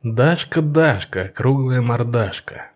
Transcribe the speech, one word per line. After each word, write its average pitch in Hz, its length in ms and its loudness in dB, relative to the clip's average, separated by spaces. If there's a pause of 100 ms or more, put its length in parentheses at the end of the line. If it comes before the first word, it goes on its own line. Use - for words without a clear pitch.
«Дашка, 143 600 0
Дашка, 143 680 0
круглая 131 520 0
мордашка» 117 960 -2